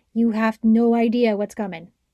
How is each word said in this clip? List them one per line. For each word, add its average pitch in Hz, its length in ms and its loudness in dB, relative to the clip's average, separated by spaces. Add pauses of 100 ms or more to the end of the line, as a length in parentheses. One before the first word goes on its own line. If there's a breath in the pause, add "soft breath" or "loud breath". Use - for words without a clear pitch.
(140)
you 233 180 0
have 220 300 -2
no 233 320 2
idea 233 420 0
what's 208 200 -6
coming. 180 320 -10 (260)